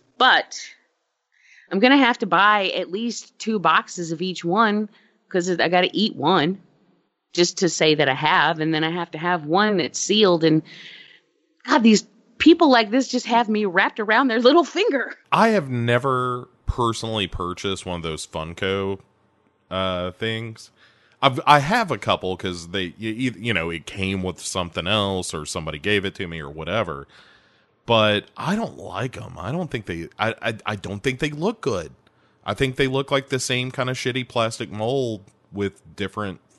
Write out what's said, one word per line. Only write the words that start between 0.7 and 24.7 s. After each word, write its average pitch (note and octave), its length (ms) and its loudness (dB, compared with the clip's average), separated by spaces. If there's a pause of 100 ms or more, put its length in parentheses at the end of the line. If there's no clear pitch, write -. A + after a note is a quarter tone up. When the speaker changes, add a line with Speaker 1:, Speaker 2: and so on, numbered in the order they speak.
Speaker 1:
I'm F#3+ 80 0
gonna C#4 180 6
have B3 220 4
to A#3 80 -4
buy G3 420 4
at E3+ 220 -6
least A3 480 -8
two A3 180 -2
boxes E3+ 540 0
of D#3+ 100 -6
each F#3 240 -6
one, G#3 440 2 (400)
'cause F3+ 200 0
I E3 200 2
gotta F3+ 220 2
eat G#3 240 0
one E3 460 2 (720)
just F3 260 0
to F3+ 100 2
say D#3 260 2
that D3 120 2
I C3 60 2
have, D#3 460 2
and D#3+ 140 -2
then D#3 100 -2
I D#3+ 80 -2
have E3+ 200 -6
to D#3 60 -12
have E3+ 280 -2
one G3 320 2
that's C3+ 220 -4
sealed, F#3 440 2
and D#3 180 4 (1040)
God, C4 180 2
these G#3+ 220 6 (320)
people E4 320 6
like A3+ 220 4
this B3+ 160 2
just A#3+ 180 -4
have A#3 240 2
me G#3+ 160 0
wrapped G3 340 0
around A3 280 4
their A3+ 120 2
little D4 240 8
finger. C#4+ 500 -2 (180)
Speaker 2:
I G#3+ 180 6
have F3 200 2
never B2 800 0 (160)
personally A2 600 -2
purchased F#2 580 -6
one F2+ 120 -6
of E2 60 -8
those D#2+ 240 -8
Funko, F#2+ 720 -6 (720)
uh, F#2 400 -4
things. A2+ 600 -10 (500)
I've, C3+ 260 2
I D3 120 8
have G3 300 0
a A#2 80 -2
couple F#2 380 -2
'cause F2 340 -8
they, F2+ 280 -4
you, A2 400 -4
you A2+ 160 -2
know, E2+ 160 -2
it E2 160 -8
came F#2+ 380 -4
with F2+ 180 -6
something E2+ 460 -6